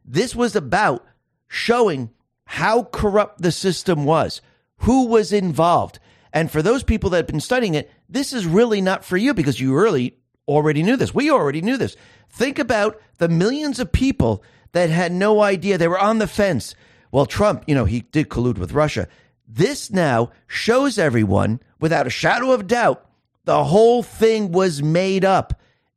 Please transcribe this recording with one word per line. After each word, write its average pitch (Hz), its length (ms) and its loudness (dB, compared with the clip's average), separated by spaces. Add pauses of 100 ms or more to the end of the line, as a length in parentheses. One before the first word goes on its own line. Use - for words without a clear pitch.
This 196 320 -4
was 240 180 0
about 170 520 0 (420)
showing 190 640 0 (340)
how 214 380 0
corrupt 202 580 -2
the 170 100 0
system 170 540 -2
was, 139 380 0 (380)
who 254 260 2
was 214 260 2
involved, 165 680 0 (340)
and 160 160 -2
for 151 100 -2
those 233 220 0
people 196 280 -2
that 175 80 0
have 160 80 -2
been 160 140 -6
studying 240 340 -2
it, - 160 -6 (180)
this 269 260 -6
is 220 100 -4
really 202 380 2
not 185 220 -2
for 180 120 -4
you 247 160 0
because 143 260 -2
you 131 160 0
really 151 440 0 (280)
already 151 360 0
knew 233 140 2
this. 131 180 -2
We 277 160 0
already 160 320 0
knew 247 160 -2
this. 143 180 -6 (320)
Think 269 300 -4
about 226 420 -2 (160)
the 170 120 0
millions 240 500 0
of 233 140 -6
people 131 500 0 (300)
that 170 180 0
had 170 220 0
no 208 280 2
idea. 196 380 0
They 165 100 2
were 185 100 -2
on 214 200 0
the 208 80 0
fence. 180 480 -2 (380)
Well, 139 120 2
Trump, 202 440 0
you 147 60 2
know, 123 100 2
he 113 160 -2
did - 280 -2
collude 120 300 -2
with 87 140 -8
Russia. 135 340 0 (400)
This 196 460 -2
now 135 400 0 (160)
shows 247 500 0
everyone, 110 600 0 (180)
without 156 300 0
a - 20 -4
shadow 233 400 0
of 214 160 0
doubt, 202 420 0 (360)
the 147 180 2
whole 220 400 4
thing 214 480 0
was 170 320 0
made 185 420 0
up. 185 360 0 (360)